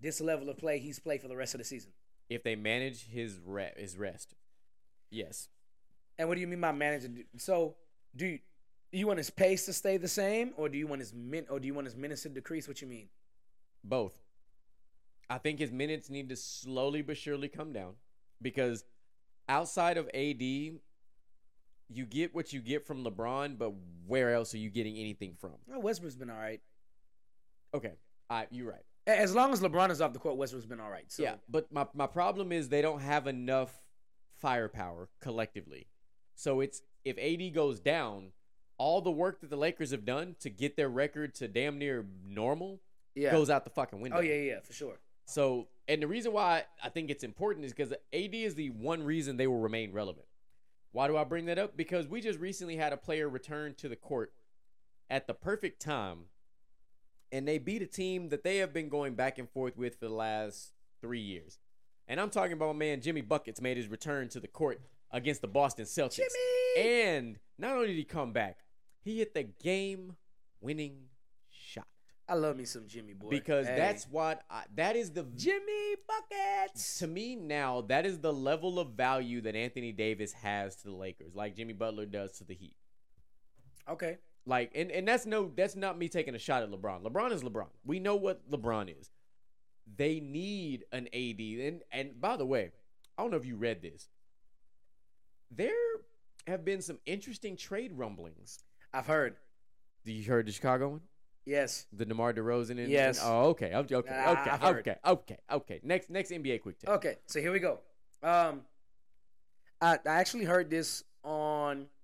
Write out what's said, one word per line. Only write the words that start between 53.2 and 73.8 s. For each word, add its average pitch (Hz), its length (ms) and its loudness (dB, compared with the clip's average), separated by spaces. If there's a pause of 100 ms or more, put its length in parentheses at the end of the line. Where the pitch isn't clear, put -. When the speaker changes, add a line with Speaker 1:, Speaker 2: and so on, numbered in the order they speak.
Speaker 2:
return 147 480 -6
to 147 120 -8
the 117 80 -6
court 120 360 -2 (760)
at 135 180 -2
the - 80 -2
perfect 196 460 -2
time, 98 440 -4 (1080)
and 135 160 -2
they 151 120 4
beat 190 240 -2
a 175 40 -4
team 185 440 -2
that 147 120 -2
they 190 140 2
have 185 160 2
been 156 160 -2
going 139 260 0
back 131 240 0
and 123 120 -8
forth 127 260 -2
with 120 240 -4
for 117 60 -4
the 110 80 -4
last 110 580 -2 (280)
three 117 200 -4
years. 87 380 -8 (500)
And 135 120 -2
I'm 208 100 0
talking 185 240 2
about 156 200 0
my 151 40 -4
man 151 240 0
Jimmy 156 180 -2
Buckets 117 400 -2
made 127 160 0
his 120 120 -2
return 131 420 -4
to 123 100 -10
the 101 80 -10
court 143 320 0 (320)
against 127 300 0
the 110 60 -2
Boston 131 360 4
Celtics. - 320 0
Speaker 1:
Jimmy! 508 720 4
Speaker 2:
And 160 480 2 (180)
not 247 200 -2
only 233 120 2
did 180 80 0
he 151 80 0
come 139 280 -2
back, 104 320 0 (360)
he 220 180 -2
hit 214 160 0
the 147 100 0
game-winning 156 1600 -6 (400)
shot. - 380 -14 (420)
Speaker 1:
I 180 60 4
love 156 220 4
me 127 80 -8
some 113 220 -8
Jimmy, 107 280 -14
boy. 98 160 -12
Speaker 2:
Because 143 360 4
Speaker 1:
Hey. 127 100 0
Speaker 2:
that's 202 320 2